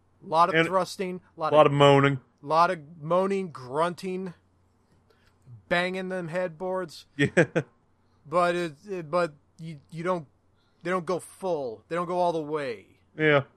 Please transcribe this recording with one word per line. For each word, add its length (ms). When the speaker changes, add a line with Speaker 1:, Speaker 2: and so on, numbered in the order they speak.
Speaker 1:
A 60
lot 220
of 40
Speaker 2:
And 140
Speaker 1:
thrusting. 540
A 60
lot 140
Speaker 2:
a 20
lot 80
Speaker 1:
of, 80
Speaker 2:
of 60
moaning. 420
Speaker 1:
lot 280
of 80
moaning, 520
grunting, 840
banging 400
them 180
headboards. 800
Speaker 2:
<laughs> 60
Yeah. 120
Speaker 1:
But 260
it, 180
it, 240
but 220
you, 200
you 140
don't, 220
they 80
don't 160
go 140
full. 680
They 80
don't 100
go 120
all 160
the 80
way. 420
Speaker 2:
Yeah. 260